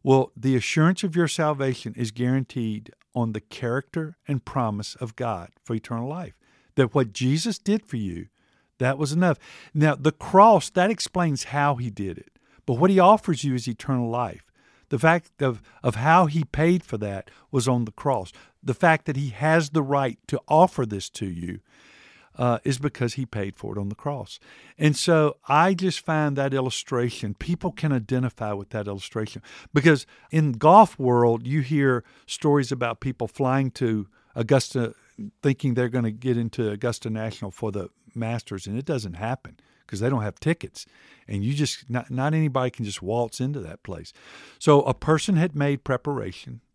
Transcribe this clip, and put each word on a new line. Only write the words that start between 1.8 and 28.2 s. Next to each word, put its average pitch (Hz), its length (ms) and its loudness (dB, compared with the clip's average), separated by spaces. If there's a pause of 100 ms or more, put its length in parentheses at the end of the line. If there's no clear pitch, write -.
is 117 140 -4
guaranteed 120 800 -4 (200)
on 113 200 -2
the 107 80 -8
character 139 720 -8 (100)
and 139 200 -4
promise 107 500 -4
of 113 220 -10
God 101 320 -6 (120)
for 117 140 -6
eternal 117 320 -8
life. 143 280 -12 (400)
That 131 200 2
what 127 160 2
Jesus 160 480 -2
did 208 260 -2
for 127 120 -8
you, 87 300 -6 (500)
that 131 200 0
was 143 140 -2
enough. 170 260 2 (360)
Now, 147 220 4
the 151 180 0
cross, 196 560 6
that 180 200 2
explains 170 560 -2
how 143 300 0
he 120 140 -6
did 95 280 -8
it. - 220 -20 (260)
But 127 100 0
what 180 160 4
he 185 80 4
offers 185 440 4
you 135 120 0
is 120 120 -4
eternal 123 420 -4
life. 120 360 -6 (420)
The 131 100 -4
fact 160 460 2
of, 123 180 -2 (220)
of 123 120 0
how 160 300 4
he 151 180 0
paid 170 400 0
for - 140 -8
that 101 320 -8 (220)
was 127 160 0
on 120 180 0
the 110 60 -10
cross. 113 400 -4 (320)
The 131 100 -4
fact 160 320 2
that 147 100 -4
he 139 140 -4
has 156 400 2
the 151 140 0
right 135 420 -2
to - 220 -6
offer 156 360 4
this 104 280 -6
to - 160 -8
you, 90 320 -8 (800)
uh, 120 240 2
is 131 160 -2
because 135 340 -4
he 131 120 -6
paid 98 300 -8
for 104 220 -10
it - 20 -6
on 101 100 -6
the 104 60 -8
cross. 139 440 -10 (400)
And 147 160 4
so 156 420 2 (100)
I 170 280 4
just 180 240 -4
find 151 380 -2
that 135 180 -2
illustration, 123 800 -4
people 170 360 -4
can 151 200 -2
identify 123 600 -2